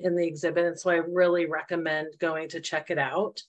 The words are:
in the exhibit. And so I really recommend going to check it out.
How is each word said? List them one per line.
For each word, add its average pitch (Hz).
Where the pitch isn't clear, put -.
in 175
the 170
exhibit. 165
And 165
so 185
I 175
really 175
recommend 156
going 160
to 160
check 156
it 160
out. 147